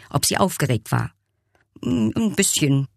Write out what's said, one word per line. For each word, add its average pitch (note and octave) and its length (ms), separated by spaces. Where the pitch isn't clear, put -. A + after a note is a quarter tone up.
ob - 160
sie - 120
aufgeregt C3+ 540
war. - 200
„Mm, A#3+ 340
ein A3 220
bisschen“ C#3 500